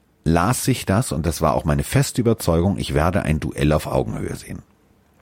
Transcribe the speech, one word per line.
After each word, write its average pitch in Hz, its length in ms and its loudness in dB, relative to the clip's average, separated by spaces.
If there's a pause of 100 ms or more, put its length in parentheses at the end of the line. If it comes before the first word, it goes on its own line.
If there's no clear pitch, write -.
(240)
las 85 420 2
sich - 200 0
das, 98 260 0
und 78 160 -2
das 80 140 -2
war 76 120 2
auch 58 120 0
meine 71 180 2
feste - 380 0
Überzeugung, 92 560 2
ich 65 180 -4
werde 80 260 2
ein 76 180 0
Duell 73 320 0
auf 76 140 0
Augenhöhe 65 500 -4
sehen. - 280 -14 (580)